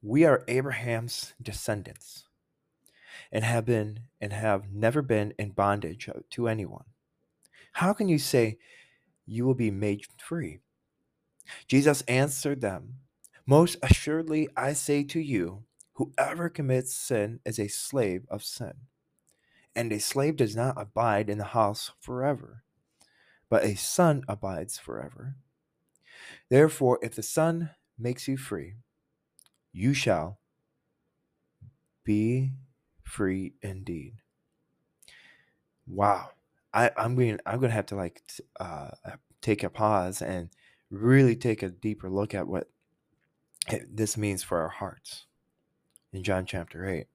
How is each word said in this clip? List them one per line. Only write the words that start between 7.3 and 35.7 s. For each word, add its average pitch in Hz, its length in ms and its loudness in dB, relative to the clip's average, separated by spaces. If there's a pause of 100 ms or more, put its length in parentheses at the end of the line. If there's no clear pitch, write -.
How 190 200 2
can 202 160 0
you 151 100 4
say 113 400 2 (640)
you 113 200 -4
will 131 100 4
be 117 160 0
made 101 340 -2 (120)
free?" 131 420 -8 (1080)
Jesus 139 360 6
answered 135 580 0
them, 101 380 -6 (460)
Most 165 380 6
assuredly 156 760 2
I 135 160 0
say 143 300 2
to 143 160 -4
you, 104 440 -2 (300)
whoever 165 560 -2
commits 131 460 0
sin 113 500 -2
is 110 140 -6
a 101 80 -2
slave 101 600 -2
of 104 140 -8
sin, - 300 -10 (1000)
and 117 180 -2
a 107 60 -2
slave 143 360 0
does 110 200 2
not 120 260 -2
abide 107 480 0
in 104 80 -2
the 104 80 -4
house 104 540 0
forever, 123 640 -6 (840)
but - 140 4
a 101 120 0
son 151 520 2
abides 95 520 -6
forever. 71 560 -10 (1120)
Therefore, 139 540 6
if 113 120 -8
the 110 80 -8
Son 165 480 0 (260)
makes 120 300 -6
you 135 100 -2
free, 98 360 -8 (1000)
you 113 220 0
shall 95 460 0 (1600)
be 117 480 2 (520)
free 95 580 -4
indeed. 95 540 -10 (1700)